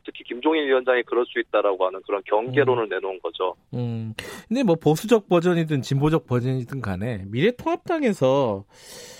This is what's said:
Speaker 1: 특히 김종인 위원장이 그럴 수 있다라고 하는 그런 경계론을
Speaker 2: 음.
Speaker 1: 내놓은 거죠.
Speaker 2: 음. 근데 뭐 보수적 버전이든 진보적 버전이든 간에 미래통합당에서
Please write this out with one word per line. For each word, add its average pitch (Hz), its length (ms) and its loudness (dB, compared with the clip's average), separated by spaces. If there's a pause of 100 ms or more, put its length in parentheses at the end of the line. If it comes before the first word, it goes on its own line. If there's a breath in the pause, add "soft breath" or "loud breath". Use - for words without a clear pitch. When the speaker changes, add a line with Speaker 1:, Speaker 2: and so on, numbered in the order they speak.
Speaker 1:
특히 - 180 -16
김종인 151 420 0
위원장이 127 380 2
그럴 120 220 0
수 - 140 -4
있다라고 101 480 0
하는 95 180 -6
그런 101 200 -2
경계론을 123 580 2
Speaker 2:
음. - 60 -4
Speaker 1:
내놓은 95 320 -6
거죠. 87 340 -4 (180)
Speaker 2:
음. 117 400 -6 (340 loud breath)
근데 262 160 0
뭐 175 120 4
보수적 196 540 2
버전이든 165 520 2
진보적 151 460 0
버전이든 127 540 -2
간에 101 500 -6
미래통합당에서 151 1300 0 (540 loud breath)